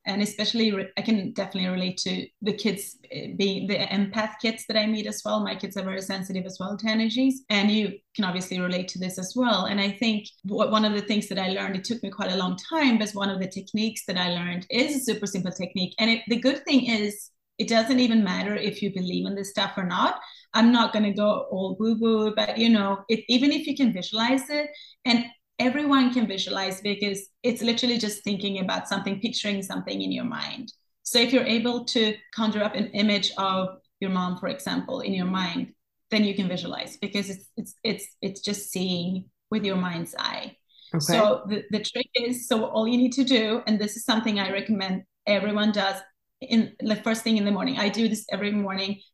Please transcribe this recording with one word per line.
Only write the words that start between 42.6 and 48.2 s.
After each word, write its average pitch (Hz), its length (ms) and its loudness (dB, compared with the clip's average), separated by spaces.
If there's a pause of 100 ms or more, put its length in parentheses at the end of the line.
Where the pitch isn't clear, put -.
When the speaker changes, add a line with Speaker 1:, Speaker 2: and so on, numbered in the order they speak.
Speaker 1:
all 220 200 0
you 247 120 2
need 254 140 4
to 269 120 2
do, 233 420 2
and 214 120 4
this 208 180 -2
is - 80 -10
something 220 340 2
I 190 140 -2
recommend 190 520 -2 (220)
everyone 208 460 2
does 196 240 0 (460)
in 226 380 2
the 214 160 0
first 226 280 -2
thing 220 140 4
in 202 80 2
the 202 40 2
morning. - 280 0
I 208 100 0
do 220 200 2
this 214 220 -2